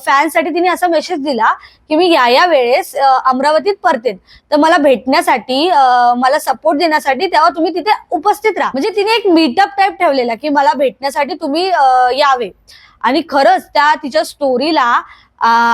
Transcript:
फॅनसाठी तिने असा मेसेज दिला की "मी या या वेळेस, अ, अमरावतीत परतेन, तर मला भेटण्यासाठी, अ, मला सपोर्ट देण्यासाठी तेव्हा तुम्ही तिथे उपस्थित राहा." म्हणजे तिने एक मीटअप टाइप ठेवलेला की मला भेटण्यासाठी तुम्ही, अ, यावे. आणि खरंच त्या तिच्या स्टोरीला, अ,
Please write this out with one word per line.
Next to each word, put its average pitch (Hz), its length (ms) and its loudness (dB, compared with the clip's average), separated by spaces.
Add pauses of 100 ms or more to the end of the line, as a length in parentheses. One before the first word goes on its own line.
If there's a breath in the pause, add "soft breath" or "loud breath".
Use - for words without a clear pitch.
फॅनसाठी 302 440 0
तिने 349 200 0
असा 349 180 -2
मेसेज 330 320 -2
दिला 269 340 -2 (360 loud breath)
की 302 60 0
"मी 349 160 2
या 262 160 2
या 277 180 4
वेळेस, 277 500 0
अ, 262 300 2
अमरावतीत 285 480 0 (100)
परतेन, 247 340 -2 (340 soft breath)
तर 294 40 0
मला 311 220 4
भेटण्यासाठी, 277 920 0
अ, 247 480 2
मला 262 220 0
सपोर्ट 294 380 -2
देण्यासाठी 302 500 -2
तेव्हा 339 220 2
तुम्ही 330 260 -4
तिथे 349 160 -2 (200)
उपस्थित 403 460 -2
राहा." 247 160 -4
म्हणजे 277 220 -4
तिने 427 200 0
एक 415 120 -2
मीटअप 330 500 2
टाइप 392 140 2
ठेवलेला 269 440 -2
की 285 140 -8
मला 285 240 2
भेटण्यासाठी 277 600 -4
तुम्ही, 330 360 -4
अ, 262 440 2
यावे. 262 360 0 (520 loud breath)
आणि 269 280 0
खरंच 285 440 2
त्या 294 220 2
तिच्या 302 280 -4
स्टोरीला, 277 800 0 (380 loud breath)
अ, - 80 0 (260)